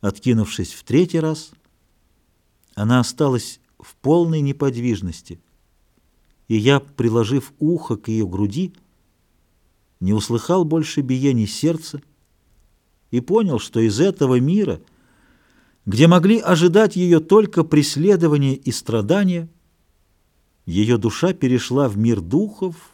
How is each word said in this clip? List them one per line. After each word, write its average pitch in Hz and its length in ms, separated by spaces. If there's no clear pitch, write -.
Откинувшись 107 720
в - 120
третий 170 360
раз — 156 300
она 113 260
осталась 127 600
в - 180
полной 165 440
неподвижности, 120 1000
и 113 100
я, 135 240
приложив 117 800
ухо 156 380
к - 120
её 110 180
груди, 104 460
не 92 120
услыхал 117 520
больше 156 360
биений 127 480
сердца 160 520
и 120 100
понял, 170 380
что - 220
из 110 180
этого 147 400
мира, 147 420
где 107 200
могли 180 320
ожидать 180 560
её 175 240
только 190 460
преследование 151 880
и - 160
страдания, 165 800
её 107 320
душа 117 340
перешла 127 560
в 101 100
мир 110 220
духов 175 560